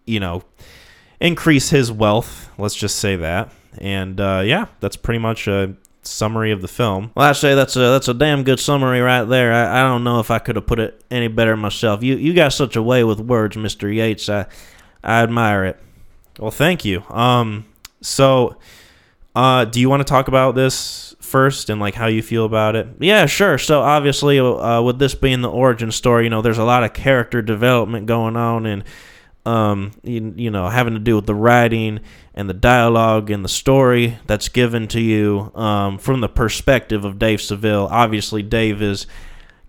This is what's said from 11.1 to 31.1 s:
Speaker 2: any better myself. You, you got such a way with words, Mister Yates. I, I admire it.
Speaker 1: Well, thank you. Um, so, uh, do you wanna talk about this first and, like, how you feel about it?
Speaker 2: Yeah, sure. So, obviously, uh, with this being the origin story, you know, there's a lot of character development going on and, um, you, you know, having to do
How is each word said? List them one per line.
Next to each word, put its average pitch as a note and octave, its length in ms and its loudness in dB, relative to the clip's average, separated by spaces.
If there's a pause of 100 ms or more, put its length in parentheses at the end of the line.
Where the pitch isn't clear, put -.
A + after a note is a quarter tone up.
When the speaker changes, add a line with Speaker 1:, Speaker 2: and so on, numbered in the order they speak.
Speaker 2:
any A#2+ 160 -2
better A2 300 0
myself. G#2+ 440 -2
You, C3 140 0
you C#3 180 0
got D#3 200 4
such B2+ 240 -2
a A2+ 40 2
way A#2+ 220 2
with A2 160 0
words, A2 380 0
Mister G#2 340 -6
Yates. A2 380 -2
I, G#2 160 -2 (580)
I A#2 180 2
admire A2+ 440 0
it. F#2 120 -6 (640)
Speaker 1:
Well, G#2+ 120 -6
thank E3 340 0
you. F#2 240 -2
Um, A#2 560 0 (340)
so, C3+ 580 2 (800)
uh, B2+ 300 4
do A#2 160 0
you B2+ 80 4
wanna C#3 160 2
talk C3+ 240 0
about C3 260 2
this - 640 -2
first C3+ 500 0
and, G#2+ 120 -4
like, G#2 140 -4
how A2+ 120 -4
you A2 140 0
feel A2+ 240 -2
about A2 320 0
it? A2 100 -4 (120)
Speaker 2:
Yeah, F#3+ 260 4
sure. E3 320 2
So, D3 240 2
obviously, C#3+ 580 2
uh, A#2 420 0
with B2 180 0
this C3+ 140 2
being B2+ 280 0
the A#2+ 100 -4
origin A#2 400 0
story, A#2 320 2
you A#2 60 0
know, A2 120 0
there's A2+ 160 0
a A2+ 60 -2
lot B2 200 2
of G#2+ 100 -2
character B2 480 0
development A2 640 0
going A2+ 320 -2
on A#2 280 -2
and, G2+ 180 -6 (640)
um, G#2 460 0 (120)
you, A2+ 320 -8
you A#2 160 -4
know, F#2+ 180 -2
having A#2 240 0
to A2 60 -4
do A2+ 160 2